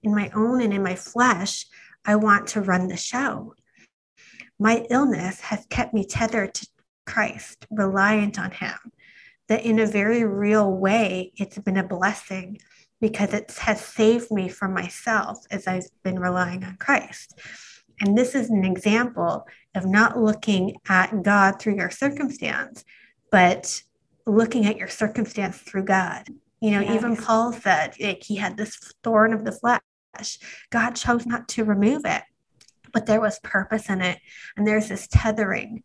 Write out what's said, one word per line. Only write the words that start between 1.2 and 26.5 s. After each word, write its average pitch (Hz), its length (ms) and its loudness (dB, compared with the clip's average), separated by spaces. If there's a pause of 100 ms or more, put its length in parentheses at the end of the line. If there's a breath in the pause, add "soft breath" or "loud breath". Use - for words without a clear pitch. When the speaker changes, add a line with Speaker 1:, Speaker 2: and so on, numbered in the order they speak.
Speaker 1:
I 208 120 2
want 208 320 4
to 214 120 -2
run 185 260 2
the 180 100 -6
show. - 580 -6 (1040 loud breath)
My 220 300 2
illness 226 520 0
has - 280 -8
kept - 260 -4
me 202 100 0
tethered 220 500 -2
to - 140 -12 (380)
Christ, - 640 -6
reliant 208 680 0
on 185 140 -6
him, - 240 -8 (720 soft breath)
that 220 160 0
in 220 160 2
a 214 60 4
very 214 380 2
real 208 460 2
way, 190 680 0
it's - 220 -8
been 196 200 0
a 190 40 2
blessing 185 760 -4 (420 soft breath)
because 220 320 0
it - 260 -4
has 214 220 0
saved 233 500 2
me 196 180 -2
from 190 260 -6
myself 196 640 -4 (120)
as 202 160 -8
I've 185 220 -4 (160)
been 185 160 -4
relying 180 420 -2
on - 140 -12
Christ. - 640 -4 (580 loud breath)
And 202 180 4
this 254 200 2
is 233 140 -2
an 196 140 2
example 208 840 0 (280 loud breath)
of 185 120 -4
not 208 320 4
looking 214 580 0 (100)
at 190 360 2
God 196 360 4
through 202 180 -2
your 180 140 -4
circumstance, - 920 -4 (480 soft breath)
but 185 500 4 (440)
looking 220 400 2
at 214 100 0
your 190 120 -10
circumstance 208 680 -4
through - 280 -6
God. 190 440 0 (320)